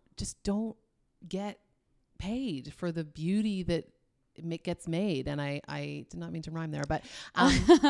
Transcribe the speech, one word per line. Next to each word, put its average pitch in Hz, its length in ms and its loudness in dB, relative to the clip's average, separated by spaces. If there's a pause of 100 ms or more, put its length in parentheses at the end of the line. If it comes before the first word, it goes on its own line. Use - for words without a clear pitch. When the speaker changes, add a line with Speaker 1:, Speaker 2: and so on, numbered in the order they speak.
(180)
Speaker 1:
just - 260 -10
don't 214 320 -2 (520)
get 196 320 -6 (580)
paid 185 560 -6
for 175 180 -4
the 165 120 -4
beauty 190 600 -2
that 170 240 -2 (560)
ma-, 165 180 -4
gets - 260 -6
made. 165 400 -2
And 147 140 -4
I, 143 260 -4
I 147 420 -8
did 170 100 -12
not 170 140 -10
mean 165 100 -6
to 156 80 -12
rhyme 160 200 -6
there, 147 160 -4
but, - 160 -2 (160)
Speaker 2:
<laughs> - 160 -18
Speaker 1:
um, 269 180 6 (360)